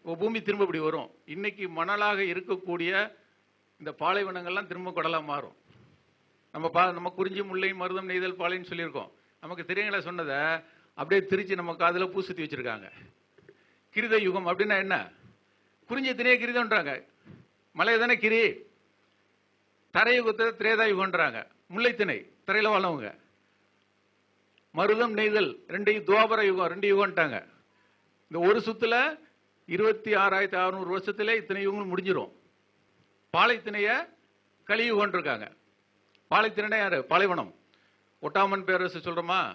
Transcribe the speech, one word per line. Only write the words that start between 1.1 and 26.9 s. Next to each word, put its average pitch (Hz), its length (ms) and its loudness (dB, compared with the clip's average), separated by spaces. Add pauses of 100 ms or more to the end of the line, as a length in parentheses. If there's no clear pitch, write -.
இன்னைக்கு 196 300 -6 (140)
மணலாக 202 420 0 (120)
இருக்கக்கூடிய 175 600 -4 (880)
இந்த 151 200 -10
பாலைவனங்கள்லாம் 185 720 -2
திரும்ப 180 200 -8
கடலா 160 340 0
மாறும். 143 320 -8 (960)
நம்ம 156 200 -4
பா-, 175 180 6
நம்ம 175 180 -6
குறிஞ்சி, 190 320 -4
முல்லை, 190 300 -2
மருதம், 185 380 -6
நெய்தல், 185 300 -2
பாலைன்னு 180 300 -4
சொல்லியிருக்கோம். 156 400 -8 (320)
நமக்கு 170 280 -12
தெரியுங்களா 202 380 -2
சொன்னதை 160 300 -4 (600)
அப்படியே 160 300 2
திருச்சி 196 260 0
நம்ம 175 180 -6
காதுல 175 400 2
பூ 196 80 -4
சுத்தி 185 240 -8
வச்சிருக்காங்க. 123 420 -8 (1080)
கிருத 220 260 2
யுகம் 185 300 0
அப்படின்னா 196 340 2
என்ன? 190 120 0 (920)
குறிஞ்சி 262 220 -2
திணையை 247 260 4
கிருதன்றாங்க, 220 540 0 (840)
மலை 208 240 2
தானே 240 260 4
கிரி. 220 160 4 (1500)
தரையுகத்தை 226 540 4 (100)
திரேதா 220 320 2
யுகன்றாங்க, 180 480 0 (360)
முல்லை 233 200 2
திணை 190 240 -2 (280)
தரையில 214 260 2
வாழ்ந்தவங்க. 170 380 0 (1600)
மருதம், 214 440 2
நெய்தல் 208 320 2 (240)
ரெண்டையும் 202 340 0
துவாபர 220 400 4
யுகம், 185 240 2
ரெண்டு 202 180 0